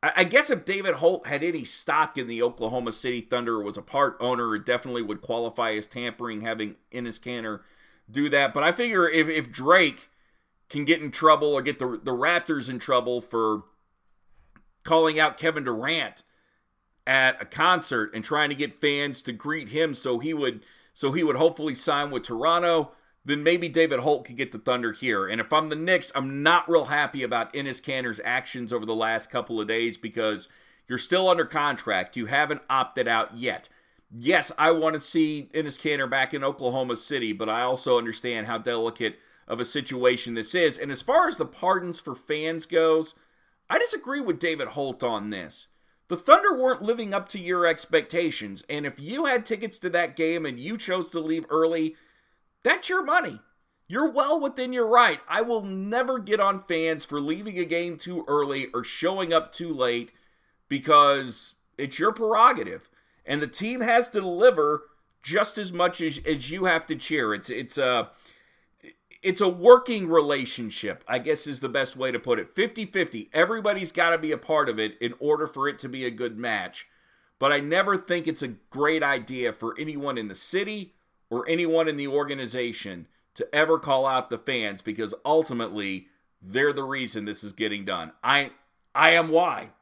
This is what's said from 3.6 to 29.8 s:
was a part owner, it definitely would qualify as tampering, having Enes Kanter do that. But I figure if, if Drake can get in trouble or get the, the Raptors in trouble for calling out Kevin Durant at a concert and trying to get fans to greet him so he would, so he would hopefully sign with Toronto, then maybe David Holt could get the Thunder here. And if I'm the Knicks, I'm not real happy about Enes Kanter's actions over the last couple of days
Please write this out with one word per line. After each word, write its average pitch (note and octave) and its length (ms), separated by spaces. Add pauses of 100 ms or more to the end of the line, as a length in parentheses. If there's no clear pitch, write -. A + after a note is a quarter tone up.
was G2+ 140
a G2 40
part C#3 380
owner, A#2+ 340
it G#2 120
definitely A#2+ 360
would G#2+ 200
qualify A2+ 500
as G#2+ 160
tampering, A#2 540
having A2 340 (160)
Enes A#2+ 260
Kanter A2+ 420 (500)
do C#3+ 180
that. C#3 240
But C#3+ 100
I E3+ 100
figure G3+ 360
if, D#3 200
if D3+ 220
Drake D3 600 (580)
can D3 160
get D#3+ 160
in D3 120
trouble D3+ 420
or C3+ 80
get C#3 160
the, A#2+ 240
the C3 100
Raptors D3 560
in B2 120
trouble B2 400
for A2 420 (1200)
calling D#3+ 340
out D#3 200
Kevin D#3 260
Durant B2+ 600 (840)
at C3 340
a - 40
concert D3+ 680
and A2 100
trying D3 240
to C#3+ 80
get C#3+ 240
fans C#3+ 420
to B2 100
greet C#3+ 360
him D3+ 260
so B2 240
he D#3 160
would, B2+ 300 (280)
so C#3 200
he E3 100
would C#3+ 140
hopefully D#3 380
sign D3 360
with B2+ 140
Toronto, E3 680 (340)
then D3 200
maybe E3+ 240
David D3+ 320
Holt D3 240
could A#2+ 120
get B2+ 140
the A#2 80
Thunder A#2+ 340
here. G#2 360
And A2+ 120
if A2 120
I'm D#3 160
the D3+ 80
Knicks, F3 400
I'm C#3 260
not E3 260
real D#3+ 180
happy C#3+ 360
about A#2 300
Enes C#3 280
Kanter's B2+ 440
actions B2 480
over G#2+ 140
the A2 80
last A2+ 360
couple A2+ 300
of G#2 80
days A2+ 280